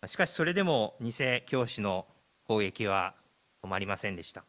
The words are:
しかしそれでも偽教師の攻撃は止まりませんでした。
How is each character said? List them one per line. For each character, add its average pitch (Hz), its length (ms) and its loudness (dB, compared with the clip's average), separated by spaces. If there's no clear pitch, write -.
し - 100 -10
か 185 80 4
し - 60 -8
そ 165 120 0
れ 170 100 2
で 196 80 2
も 139 380 2
偽 117 140 -4
教 127 200 0
師 117 160 -8
の 95 240 0
攻 107 120 4
撃 101 260 0
は 95 300 0
止 95 40 -10
ま 95 120 -2
り 98 60 -4
ま 98 120 -2
せ 104 120 -6
ん 95 60 -6
で 82 80 -10
し - 100 -12
た。 92 160 -14